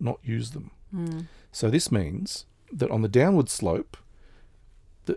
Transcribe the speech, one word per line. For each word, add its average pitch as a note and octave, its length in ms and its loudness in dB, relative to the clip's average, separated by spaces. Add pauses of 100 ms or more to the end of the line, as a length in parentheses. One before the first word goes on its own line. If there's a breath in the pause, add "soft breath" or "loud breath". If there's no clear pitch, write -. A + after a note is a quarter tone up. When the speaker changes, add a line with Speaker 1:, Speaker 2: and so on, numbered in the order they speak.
Speaker 1:
not A#2+ 220 -4
use A#2 300 -4
them. - 180 -12 (200)
Speaker 2:
Hmm. E3+ 300 -6 (320 loud breath)
Speaker 1:
So - 160 0
this D3 240 2
means G2 540 -2 (260)
that D#3 180 0
on A2 120 0
the A2 60 0
downward C#3 420 4
slope, - 480 -2 (1080 soft breath)
the, - 100 -2